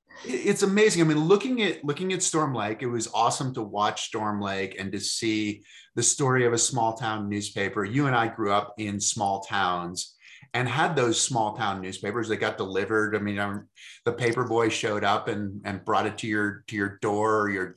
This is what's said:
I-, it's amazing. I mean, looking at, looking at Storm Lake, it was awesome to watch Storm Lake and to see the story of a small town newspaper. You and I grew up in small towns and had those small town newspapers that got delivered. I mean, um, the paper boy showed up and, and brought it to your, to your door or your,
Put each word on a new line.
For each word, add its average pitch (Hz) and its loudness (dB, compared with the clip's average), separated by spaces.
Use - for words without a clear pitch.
I-, - -8
it's 202 0
amazing. 196 4
I 160 8
mean, 151 4
looking 202 4
at, 180 0
looking 160 -2
at 180 -2
Storm 151 2
Lake, 107 -2
it 131 -4
was 120 -2
awesome 127 2
to 127 -4
watch 104 0
Storm 107 -2
Lake 98 -2
and 98 -6
to 101 -6
see 107 -2
the 120 0
story 127 4
of 117 6
a 117 2
small 113 0
town 107 -4
newspaper. 101 -2
You 135 0
and 127 2
I 113 4
grew 104 -2
up 104 2
in 104 -4
small 98 -2
towns 90 -2
and 123 0
had 160 0
those 120 4
small 110 0
town 98 -2
newspapers 104 -4
that 107 0
got 110 0
delivered. 104 0
I 107 -2
mean, 101 -2
um, 101 -6
the 120 4
paper 120 0
boy 113 2
showed 104 -2
up 123 2
and, 104 -4
and 98 -6
brought 104 2
it 104 -4
to 117 -6
your, 104 -2
to 110 -10
your 101 -2
door 107 2
or 104 0
your, 92 -4